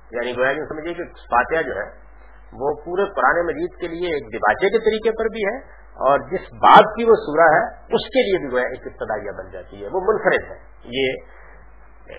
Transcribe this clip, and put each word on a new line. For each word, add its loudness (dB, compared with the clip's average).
یعنی -6
گویا 2
کہ -8
سمجھیے -8
کہ -10
فاتحہ 0
جو -8
ہے -8
وہ -4
پورے -2
قرآن 4
مجید -6
کے -6
لیے -6
ایک -6
دیباچے 2
کے 0
طریقے 0
پر -2
بھی -8
ہے، -4
اور 2
جس -6
باب 10
کی -2
وہ 6
سورہ 4
ہے 4
اس -2
کے 2
لیے 0
بھی -8
گویا 0
ایک -12
ابتدائیہ -8
بن -14
جاتی -16
ہے، -10
وہ -2
منفرد 0
ہے، -16
یہ، -8